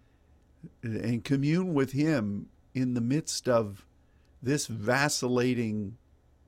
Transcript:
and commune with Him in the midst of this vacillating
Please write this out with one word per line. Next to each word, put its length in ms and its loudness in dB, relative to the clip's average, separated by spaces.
and 420 -4
commune 500 2
with 180 0
Him 560 0
in 200 0
the 60 0
midst 480 -2
of 380 0
this 240 0
vacillating 1300 0